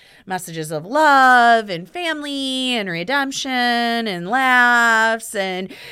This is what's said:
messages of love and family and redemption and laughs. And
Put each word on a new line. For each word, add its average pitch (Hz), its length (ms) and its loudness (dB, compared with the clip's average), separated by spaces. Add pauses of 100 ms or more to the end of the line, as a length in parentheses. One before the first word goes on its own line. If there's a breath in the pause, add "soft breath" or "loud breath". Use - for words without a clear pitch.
(240 loud breath)
messages 170 460 -8
of 160 160 -8
love 254 840 4
and 180 200 -8
family 277 840 -6
and 220 180 -4
redemption 269 600 -4
and 233 800 -2
laughs. 240 1040 2
And 190 400 -6 (180 loud breath)